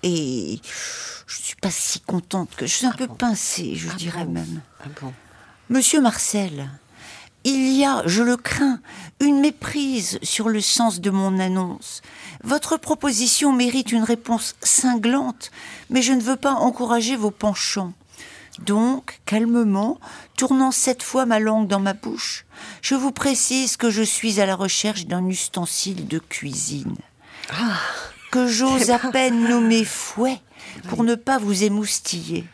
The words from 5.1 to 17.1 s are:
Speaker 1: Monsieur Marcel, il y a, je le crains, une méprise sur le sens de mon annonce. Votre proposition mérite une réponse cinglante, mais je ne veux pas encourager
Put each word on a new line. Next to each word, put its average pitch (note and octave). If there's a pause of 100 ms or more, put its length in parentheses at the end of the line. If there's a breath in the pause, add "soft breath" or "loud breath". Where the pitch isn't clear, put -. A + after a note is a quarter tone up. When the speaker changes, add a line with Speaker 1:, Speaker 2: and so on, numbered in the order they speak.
Speaker 1:
Monsieur C4
Marcel, F3+ (760 loud breath)
il C4
y C#4
a, C4
je F#3+
le A#3+
crains, C4 (400 loud breath)
une C#4+
méprise C4+
sur A3+
le G#3+
sens G3
de G3+
mon F#3+
annonce. F#3 (420 loud breath)
Votre B3+
proposition C4+
mérite B3
une A3+
réponse A#3
cinglante, B3 (380 loud breath)
mais B3
je B3
ne B3+
veux A#3
pas C#4
encourager A#3+